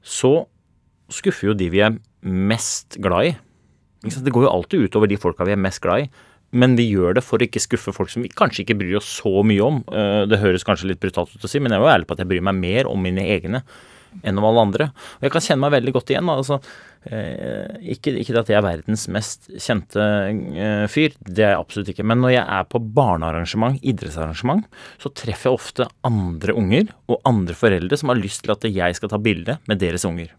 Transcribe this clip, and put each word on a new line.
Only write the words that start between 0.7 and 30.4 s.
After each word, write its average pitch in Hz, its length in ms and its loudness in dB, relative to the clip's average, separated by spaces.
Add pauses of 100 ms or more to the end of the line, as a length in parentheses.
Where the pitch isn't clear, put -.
skuffer - 420 -2
jo - 60 2
de 90 120 0
vi 95 140 2
er 110 140 2 (260)
mest 98 800 -2
glad 92 300 2
i. 131 40 -6 (680)
Ikke - 120 -6
sant? 131 120 -8
Det 123 80 0
går 127 120 6
jo 85 60 4
alltid 92 320 0
ut 92 100 -4
over 107 120 6
de 101 120 0
folka 90 280 -2
vi 101 80 0
er 101 40 -2
mest 95 240 -2
glad 110 220 2
i, 135 40 -14 (420)
men 123 240 6
vi 117 140 4
gjør 92 300 2
det 123 40 -2
for - 140 -2
å 120 80 4
ikke - 160 -4
skuffe - 320 -4
folk 92 160 -4
som 123 140 -6
vi 98 80 -10
kanskje 131 320 0
ikke 107 160 0
bryr 92 180 -2
oss - 120 -4 (120)
så 101 240 2
mye 101 160 4
om. 131 300 0
Eh, 101 340 0
det 104 160 4
høres 92 240 2
kanskje 95 240 -2
litt 87 140 -4
brutalt 90 320 -4
ut - 100 -14
å - 60 -8
si, 143 80 -2
men 131 120 0
jeg 98 80 2
er 117 60 4
jo 156 80 6
ærlig 87 160 2
på 92 60 -2
at 92 80 -6
jeg 92 80 -4
bryr 90 140 0
meg 98 100 0
mer 95 340 0
om 98 120 -2
mine 92 200 -2
egne 92 420 -2 (600)
enn 98 140 0
om 104 80 2
alle 117 180 6
andre. 101 200 0 (340)
Og 143 80 -2
jeg 131 80 0
kan 165 100 2
kjenne 135 160 2
meg 147 140 2
veldig 131 180 2
godt 127 160 -2
igjen, 139 160 0
da. 165 140 0
Altså, 135 160 -2 (500)
eh, 69 880 -8
ikke, 139 240 -4
ikke 117 220 0
at 110 100 -2
jeg 104 80 4
er 104 80 4
verdens 95 420 -2
mest - 380 -8 (160)
kjente, 104 400 -2 (560)
eh, 104 320 -2
fyr, 151 320 0
det 98 240 0
er 101 80 4
jeg 80 60 2
absolutt 98 340 -8
ikke, 113 160 -6
men 117 100 4
når 127 140 4
jeg 117 140 2
er 92 180 -2
på 120 160 -4
barnearrangement, 107 1000 0
idrettsarrangement, 92 840 -2 (320)
så - 160 -10
treffer 117 380 -2
jeg 120 80 2
ofte - 280 -4 (160)
andre 92 540 0
unger 117 320 2 (180)
og - 160 0
andre 98 300 2
foreldre 92 480 2
som 131 80 -2
har 123 80 2
lyst 101 260 -4
til 104 120 0
at 110 100 -10
jeg 90 320 0
skal 104 120 -8
ta 107 120 -2
bilde 107 460 -2
med 107 100 0
deres 87 280 -2
unger. 85 340 -6